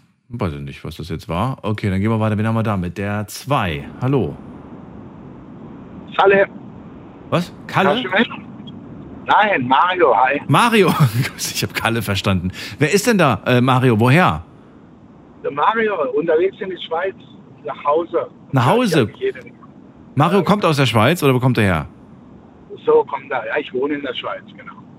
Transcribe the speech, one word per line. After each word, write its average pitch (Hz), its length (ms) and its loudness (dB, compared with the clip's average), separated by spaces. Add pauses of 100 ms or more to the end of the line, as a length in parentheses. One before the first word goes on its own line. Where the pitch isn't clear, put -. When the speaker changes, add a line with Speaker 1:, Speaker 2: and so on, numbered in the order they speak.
(280)
Speaker 1:
weiß 110 260 -6
ich 71 60 -10
nicht, 69 240 -12
was 78 120 -12
das 80 140 -12
jetzt 80 180 -10
war. 101 340 -4
Okay, 104 280 -4
dann 95 100 -2
gehen 107 100 0
wir 113 100 0
weiter. 107 180 -2
Wen 107 80 -2
haben 113 80 0
wir 113 80 0
da? 104 160 -2
Mit 85 180 -6
der 104 300 -6
zwei. 95 600 -4 (140)
Hallo. 123 340 0 (1800)
Speaker 2:
Kalle. 196 300 4 (840)
Speaker 1:
Was? 175 240 -2 (140)
Kalle? 143 240 2
Speaker 2:
Hörst 240 140 0
du - 60 -8
mich? 196 200 0 (960)
Nein, 165 420 2
Mario, 156 480 4
hi. 131 320 2
Speaker 1:
Mario. 208 400 4 (260)
<laughs> 127 220 -4
Ich - 260 -6
hab - 120 -6
Kalle 113 280 -2
verstanden. 95 480 -2 (280)
Wer 147 140 0
ist 196 140 2
denn 226 120 4
da, 131 280 2
äh, 123 140 4
Mario? 127 400 4
Woher? 123 440 4 (1000)
Speaker 2:
Der - 80 -6
Mario, 208 420 0 (180)
unterwegs 165 480 0
in 190 100 -8
die 170 160 -12
Schweiz. 175 280 -4 (500)
Nach - 200 -10
Hause. 156 440 0 (220)
Speaker 1:
Nach 127 160 2
Hause? 180 360 2
Speaker 2:
Ja, - 20 0
ich 101 80 -4
hab - 80 -20
jede 131 320 -6 (640)
Speaker 1:
Mario 170 220 2
Speaker 2:
Ja. 180 60 2
Speaker 1:
kommt 196 200 2
aus 160 120 2
der 135 100 2
Schweiz 117 360 2
oder 139 120 4
wo 123 60 2
kommt 123 180 2
er 110 60 4
her? 82 240 0 (960)
Speaker 2:
So 151 200 4
kommt 139 260 -10
er. 120 160 -4
Ja, 120 120 -4
ich - 140 -6
wohne 143 220 -2
in 143 80 -6
der 127 120 -8
Schweiz, 98 280 -10 (140)
genau. - 160 -20 (260)